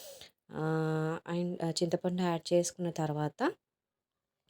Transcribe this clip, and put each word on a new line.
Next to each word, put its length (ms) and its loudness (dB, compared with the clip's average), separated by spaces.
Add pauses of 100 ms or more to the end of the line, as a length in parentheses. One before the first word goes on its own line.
(520)
ఆ, 680 0 (120)
and, 340 -2
ఆ, 40 2
చింతపండు 520 0
యాడ్ 320 0
చేసుకున్న 360 2
తర్వాత 640 0 (960)